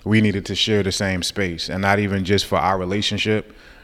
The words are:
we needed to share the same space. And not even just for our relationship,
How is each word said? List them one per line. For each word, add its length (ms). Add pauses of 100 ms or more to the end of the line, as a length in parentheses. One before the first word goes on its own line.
we 160
needed 260
to 80
share 300
the 80
same 320
space. 440
And 140
not 160
even 260
just 220
for 120
our 200
relationship, 720 (320)